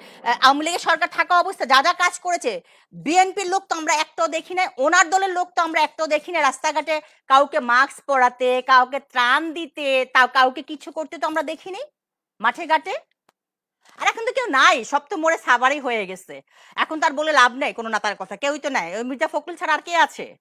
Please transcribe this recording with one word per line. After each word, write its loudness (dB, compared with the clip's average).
আহ, 0
আওয়ামী 4
লীগের -4
সরকার 0
থাকা 0
অবস্থা -4
যা 6
যা 2
কাজ -2
করেছে, -6
বিএনপির 0
লোক -2
তো -4
আমরা -2
একটাও -2
দেখি -8
নাই, -2
ওনার 2
দলের 0
লোক -4
তো 2
আমরা 0
একটাও -2
দেখি -2
নাই 0
রাস্তাঘাটে 0
কাউকে 2
মাস্ক 0
পরাতে, 2
কাউকে 4
ত্রাণ 0
দিতে, -2
তা 4
কাউকে 0
কিছু -16
করতে -10
তো -4
আমরা -4
দেখি -12
নাই -12
মাঠে -2
ঘাটে। -2
আর -4
এখন -4
তো -2
কেউ -4
নাই, 2
সব -4
তো -4
মরে 0
সাবারই 0
হয়ে -4
গেছে। -16
এখন -4
তো 2
আর 0
বলে -2
লাভ 4
নাই -4
কোনো -10
নেতার -4
কথা, -12
কেউই -4
তো -8
নাই। -4
ওই -6
মির্জা -4
ফখরুল -8
ছাড়া -2
আর -4
কে -6
আছে 0